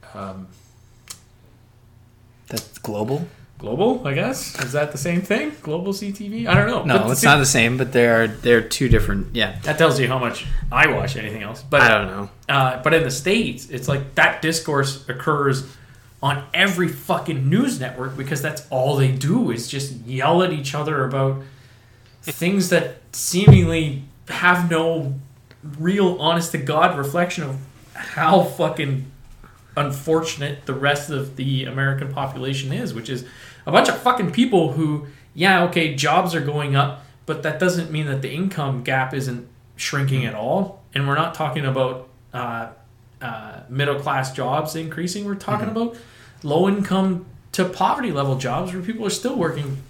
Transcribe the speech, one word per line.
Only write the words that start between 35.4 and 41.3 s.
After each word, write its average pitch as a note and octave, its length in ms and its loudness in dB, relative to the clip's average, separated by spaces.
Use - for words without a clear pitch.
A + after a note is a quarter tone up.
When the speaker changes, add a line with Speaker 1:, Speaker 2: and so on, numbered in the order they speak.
Speaker 1:
okay, E3 300 0
jobs E3 400 2
are D#3 60 0
going C#3+ 340 -2
up, C#3 300 0
but C#3 160 -6
that D3+ 180 -4
doesn't F3+ 300 0
mean D#3 160 -2
that C3+ 160 -4
the B2 100 -6
income C#3+ 500 -4
gap C3 300 -2
isn't B2+ 340 -6
shrinking C3+ 440 -2
Speaker 2:
Mm-hmm. A#2 100 -2
Speaker 1:
at G#2+ 40 -10
all. C#3+ 480 -4
And C#3 120 0
we're C#3 100 0
not D#3+ 180 -2